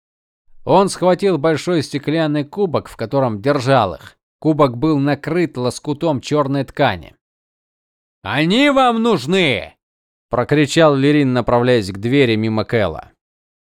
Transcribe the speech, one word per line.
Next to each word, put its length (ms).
Он 260
схватил 480
большой 440
стеклянный 640
кубок, 440
в 100
котором 440
держал 540
их. 220
Кубок 380
был 220
накрыт 580
лоскутом 640
чёрной 420
ткани. 520
«Они 480
вам 320
нужны!» 720
прокричал 640
Лерин, 380
направляясь 580
к 60
двери 380
мимо 300
Кэла. 460